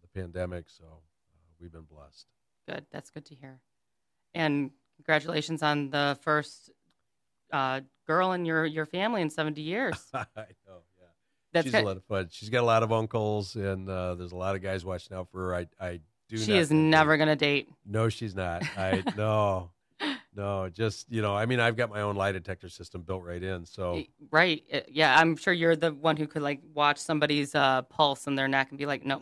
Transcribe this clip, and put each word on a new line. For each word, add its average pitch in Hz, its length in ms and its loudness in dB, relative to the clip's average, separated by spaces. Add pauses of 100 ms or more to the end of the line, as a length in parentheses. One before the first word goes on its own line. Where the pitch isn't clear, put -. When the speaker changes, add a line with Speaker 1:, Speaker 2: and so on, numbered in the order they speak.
Speaker 1:
the 85 40 -20
pandemic, 90 640 -8
so 80 320 -20 (600)
we've 87 100 -18
been 82 120 -20
blessed. 76 420 -20 (420)
Speaker 2:
Good. - 240 -10
That's - 180 -14
good 151 160 -18
to 147 100 -20
hear. 131 240 -20 (760)
And 147 380 0 (260)
congratulations 156 680 -2
on 147 260 0
the 143 320 0
first, - 500 -2 (800)
uh, 135 300 -2 (260)
girl 185 240 2
in 175 140 -2
your, 160 200 0
your 156 200 -4
family 196 360 -2
in 156 80 0
seventy 151 320 -4
years. 185 480 -4
Speaker 1:
<laughs> - 40 -14
I 117 120 -6 (100)
know, 98 480 -18 (160)
yeah. 90 60 -20 (480)
Speaker 2:
That's 170 120 2
Speaker 1:
She's 127 80 -4
Speaker 2:
good. 185 100 4
Speaker 1:
a - 40 0
lot 95 100 -4
of - 80 -18
fun. 95 260 -4
She's - 180 -14
got 123 120 2
a 120 40 2
lot 113 180 6
of 110 80 2
uncles, 107 640 0
and, 98 340 -4
uh, 90 260 -4
there's 87 160 -10
a 90 60 -12
lot 95 180 -2
of 95 60 -6
guys 95 240 -4
watching 92 300 -8
out 92 160 -10
for 92 160 -6
her. 90 80 0
I, 87 120 -4 (120)
I 87 200 -6 (300)
do 113 80 -8
Speaker 2:
She 208 140 0
Speaker 1:
not 196 80 6
Speaker 2:
is 156 100 2
Speaker 1:
think 156 100 4
Speaker 2:
never 156 340 6
Speaker 1:
that 151 40 6
Speaker 2:
gonna 156 180 4
date. 143 340 0 (160)
Speaker 1:
No, 107 240 2
she's 107 260 -6
not. 90 280 -4 (140)
I, 95 320 0
Speaker 2:
<laughs> - 80 -6
Speaker 1:
no. 104 540 0 (640)
No, 101 360 -4
just, 110 420 -4
you 113 100 -2
know, 104 140 2
I 107 100 0
mean, 123 140 0
I've 117 160 2
got 117 140 -2
my 104 100 -6
own 104 160 -2
lie 98 160 0
detector 92 380 -8
system 90 320 -14
built 92 240 -8
right 87 180 -8
in, 92 220 -6
so. 87 300 -6
Speaker 2:
Y-, 80 120 -6 (240)
right. 156 320 2 (100)
Uh, 143 140 0
yeah, 143 320 6
I'm 165 160 6
sure 185 180 0
you're 165 220 4
the 160 180 2
one 151 220 0
who 151 100 -2
could, 151 160 -6
like, 143 200 -4 (120)
watch 147 260 2
somebody's, 147 540 0
uh, 135 280 4
pulse 139 460 0
in 143 80 -2
their 135 120 0
neck 135 220 0
and 139 80 -16
be 143 80 -6
like, 143 200 -4
"No, 139 160 -2